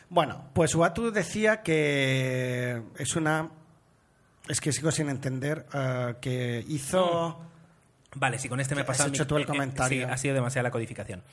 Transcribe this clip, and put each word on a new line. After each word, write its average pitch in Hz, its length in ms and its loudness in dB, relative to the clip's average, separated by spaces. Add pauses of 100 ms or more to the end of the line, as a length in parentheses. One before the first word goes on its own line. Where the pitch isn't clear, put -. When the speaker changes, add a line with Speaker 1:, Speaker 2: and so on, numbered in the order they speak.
(100)
Speaker 1:
Bueno, 156 420 0
pues 160 220 4
Uatu 170 360 2
decía 214 520 2
que 131 1200 2 (160)
es 135 180 -2
una, 160 320 0 (1000)
es 143 140 -2
que 156 100 -2
sigo 143 220 0
sin 151 160 0
entender, 135 640 -4
eh, 127 480 -2
que 123 480 -2
hizo 170 720 0 (760)
Speaker 2:
Mm. 135 60 -12
Vale, 135 180 0
sí, 131 100 -6
con 123 120 -2
este 139 160 -2
me 139 60 0
ha - 0 -
Speaker 1:
Has 131 60 -6
Speaker 2:
pasado 135 200 2
Speaker 1:
hecho 135 160 0
Speaker 2:
mi-, 135 40 0
Speaker 1:
tú 151 80 2
el 147 60 4
Speaker 2:
eh, - 20 -6
eh, - 40 -4
Speaker 1:
comentario. 135 580 0
Speaker 2:
sí, 123 60 -4
ha 123 60 -2
sido 139 180 0
demasiada 123 280 0
la 123 60 0
codificación. 107 520 -6 (100)